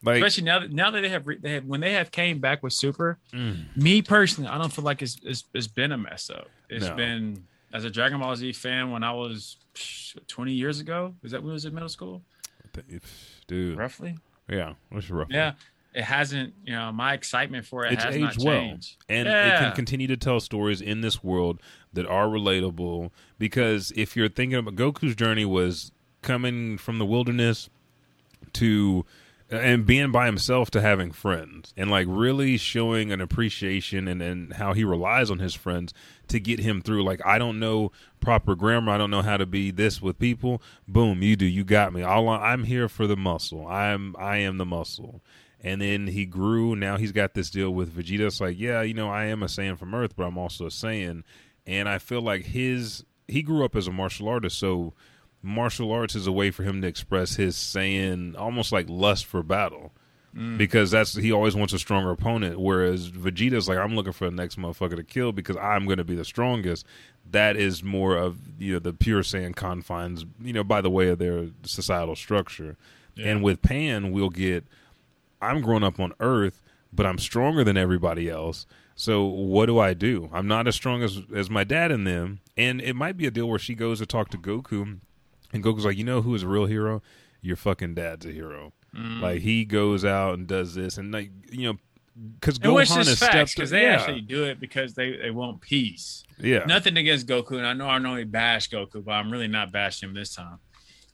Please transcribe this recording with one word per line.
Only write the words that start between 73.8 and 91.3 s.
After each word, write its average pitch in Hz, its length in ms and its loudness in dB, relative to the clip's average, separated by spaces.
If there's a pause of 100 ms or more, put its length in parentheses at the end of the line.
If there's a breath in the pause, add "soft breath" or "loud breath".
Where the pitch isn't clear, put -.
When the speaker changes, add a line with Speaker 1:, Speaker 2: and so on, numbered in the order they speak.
Speaker 1:
we'll 98 180 0
get 90 360 -2 (800 soft breath)
I'm 139 180 0
growing 113 220 4
up 95 160 2
on 90 200 -2
Earth, 110 420 2 (300 soft breath)
but 98 140 2
I'm 92 120 0
stronger 139 460 2
than 101 140 6
everybody 85 520 2
else. 80 360 -6 (300 soft breath)
So 104 300 2
what 98 400 4
do 117 140 6
I 98 140 6
do? 87 380 0
I'm 92 160 -2
not 113 200 2
as 113 80 2
strong 123 260 -2
as, 98 180 0 (160)
as 98 140 -2
my 104 140 2
dad 160 280 2
and 107 140 0
them. 90 340 -2 (160)
And 127 260 2
it 123 140 -4
might 165 220 -4
be 170 80 -2
a 123 60 0
deal 117 180 -2
where 110 100 2
she - 140 -6
goes 113 260 -2
to 110 60 -6
talk 110 240 -2
to 98 80 -8
Goku, 101 640 -6 (520)
and 107 120 -4
Goku's 107 220 0
like, 98 120 2
"You 107 60 -2
know 123 180 0
who 117 140 0
is 95 80 -2
a 90 40 -4
real 101 200 2
hero? 107 340 -2 (400 soft breath)
Your 90 140 -4
fucking 87 400 -2
dad's 82 300 -6
a 82 60 -10
hero." 76 420 -12 (220)
Speaker 2:
Mm. 113 260 -8
Speaker 1:
Like, 87 200 -2
he 110 240 4
goes 104 400 2
out 98 300 2
and 90 120 -6
does 90 280 -2
this, 92 240 -6
and, 101 120 -10
like, 101 200 -8 (200)